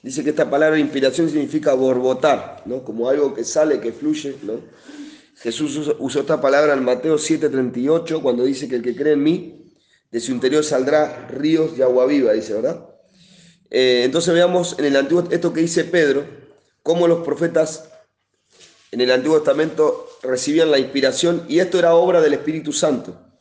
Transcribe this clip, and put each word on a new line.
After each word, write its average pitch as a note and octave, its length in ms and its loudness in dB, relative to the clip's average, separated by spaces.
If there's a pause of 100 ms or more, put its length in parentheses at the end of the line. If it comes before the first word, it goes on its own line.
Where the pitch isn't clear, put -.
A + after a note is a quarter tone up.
Dice C3+ 180 -8
que C#3+ 80 -2
esta D3 200 0
palabra D#3 280 2
inspiración C#3 520 0
significa D3+ 420 0
borbotar, B2+ 920 0
¿no? B2+ 180 -8
Como A#2 240 -4
algo C#3 240 0
que A2 100 -8
sale, D3+ 380 0
que A2+ 100 -4
fluye, C#3+ 520 -6
¿no? G#2 180 -8 (760)
Jesús C#3 420 -6
usó, D3+ 200 -4
usó C3+ 220 -4
esta - 220 -2
palabra C#3+ 320 4
en C3 100 -2
Mateo B2+ 320 0
siete D3+ 320 -2
treinta B2+ 300 -2
y C3 100 -2
ocho, D#3+ 320 0
cuando B2 240 0
dice C#3 240 -2
que B2+ 80 -4
el A#2 60 -4
que A#2+ 120 -4
cree D3 200 2
en C#3+ 80 0
mí, - 500 -4 (380)
de A#2 100 -4
su C3 120 -6
interior C3 300 0
saldrá D3 680 0
ríos D#3 500 0
de C3 60 4
agua B2+ 200 4
viva, C3+ 300 2
dice, A2 180 -4
¿verdad? B2 340 -4 (840)
Eh, B2+ 340 4
entonces E3 300 0
veamos F3 440 2
en C#3+ 60 0
el C#3 120 2
Antiguo, D#3+ 340 2
esto E3 240 -2
que D#3+ 80 -2
dice E3 220 0
Pedro, D3 420 0 (560)
cómo E3+ 260 2
los E3+ 160 2
profetas D#3+ 640 -2 (1040)
en A#2 80 -6
el B2 100 2
Antiguo C#3 280 2
Testamento D3+ 680 0 (160)
recibían C#3+ 480 0
la C#3 80 4
inspiración, C3+ 680 0
y D#3 120 2
esto F3+ 180 0
era E3+ 160 4
obra F3 260 4
del D3+ 140 4
Espíritu D3+ 400 -6
Santo. - 440 -2 (220)